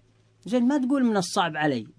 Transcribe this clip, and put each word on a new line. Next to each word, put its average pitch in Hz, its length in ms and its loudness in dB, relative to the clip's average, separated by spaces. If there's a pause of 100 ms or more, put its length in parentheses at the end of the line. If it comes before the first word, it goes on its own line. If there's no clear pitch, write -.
(460)
زين، 240 220 0
ما 294 100 2
تقول 254 280 0
من 220 120 2
الصعب 175 400 -2
علي، 135 300 -2 (120)